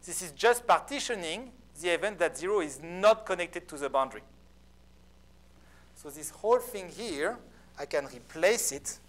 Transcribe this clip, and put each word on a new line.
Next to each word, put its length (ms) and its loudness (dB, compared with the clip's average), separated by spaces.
this 160 -6
is 100 -8
just 340 4
partitioning 840 -2
the 80 0
event 300 0
that 180 2
zero 240 0
is 200 -6
not 440 4
connected 420 -4
to 100 -12
the 120 -2
boundary. 340 0
So 140 -16
this 200 -10
whole 300 4
thing 300 -10
here, 480 -4
I 80 -8
can 220 0
replace 640 2
it 380 -10